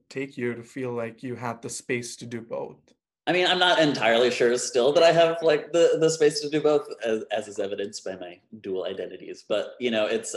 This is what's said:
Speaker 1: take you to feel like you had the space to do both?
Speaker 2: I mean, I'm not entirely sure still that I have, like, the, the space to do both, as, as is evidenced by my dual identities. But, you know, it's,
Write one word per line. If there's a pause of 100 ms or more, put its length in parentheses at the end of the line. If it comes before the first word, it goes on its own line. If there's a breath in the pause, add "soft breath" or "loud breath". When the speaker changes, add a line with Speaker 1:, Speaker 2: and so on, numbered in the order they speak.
Speaker 1:
take
you
to
feel
like
you
had
the
space
to
do
both? (340)
Speaker 2:
I
mean,
I'm
not
entirely
sure
still
that
I
have,
like,
the,
the
space
to
do
both, (160)
as,
as
is
evidenced
by
my (200)
dual
identities.
But,
you
know,
it's,